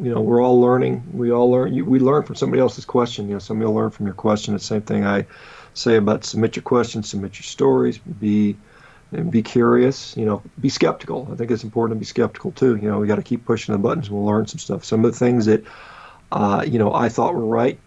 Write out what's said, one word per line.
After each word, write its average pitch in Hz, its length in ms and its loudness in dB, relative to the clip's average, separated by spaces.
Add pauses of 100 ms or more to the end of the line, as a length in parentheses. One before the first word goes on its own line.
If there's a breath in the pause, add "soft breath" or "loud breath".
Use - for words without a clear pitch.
you 123 120 -4
know, 113 80 0
we're 120 200 4
all 123 200 6
learning. 127 500 2
We 120 200 -2
all 123 200 4
learn. 127 220 2
You, 127 100 -2
we 131 160 4
learn 139 240 2
from - 140 -12
somebody 131 240 0
else's 123 240 0
question. 117 420 -2
You 101 60 -6
know, 101 60 -6
somebody 110 280 -4
will 107 80 0
learn 110 140 0
from 107 160 -6
your 95 100 -6
question. 107 380 -2
The 95 80 -4
same 107 200 -4
thing 104 240 -2
I 101 200 0 (480 loud breath)
say 113 240 2
about 107 260 2
submit 110 320 -2
your 123 80 -8
questions, 117 460 -2
submit 98 280 -8
your - 60 -18
stories, 127 540 0
be, 104 580 0 (560 loud breath)
and 165 180 -6
be 113 120 2
curious. 120 720 2
You 113 100 -4
know, 101 160 -2 (200)
be 139 80 0
skeptical. - 640 -2
I - 40 -10
think 117 160 -4
it's 113 140 -4
important 113 320 -2
to - 20 -8
be 110 60 -10
skeptical - 480 -4
too. 123 240 2
You 104 120 -4
know, 104 100 -2
we 104 80 0
gotta 104 160 0
keep 117 220 -6
pushing 110 280 -2
the 98 60 0
buttons. 113 300 -2
We'll 104 160 -4
learn 107 220 2
some - 120 -12
stuff. - 260 -8
Some 113 180 2
of 117 80 4
the - 80 -6
things 123 280 2
that, 107 160 4 (680 loud breath)
uh, 101 340 0
you 117 140 0
know, 104 140 2
I 120 160 0
thought 123 260 0
were 117 100 -2
right 117 420 0